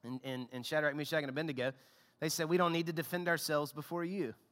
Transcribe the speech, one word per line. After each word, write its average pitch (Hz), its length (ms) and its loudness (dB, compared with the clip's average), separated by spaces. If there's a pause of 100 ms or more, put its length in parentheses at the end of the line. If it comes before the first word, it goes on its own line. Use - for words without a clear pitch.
in, 127 160 -8
in, 127 320 -6
in 127 100 -8
Shadrach, 151 320 2
Meshach, 151 280 0
and 135 80 -4
Abednego. 135 420 -2 (480)
They 160 80 2
said, 156 200 0
"We 180 100 6
don't 175 140 6
need 170 140 2
to 170 60 -2
defend 175 340 -2
ourselves 151 460 2
before 170 320 -4
you." 170 320 -4 (160)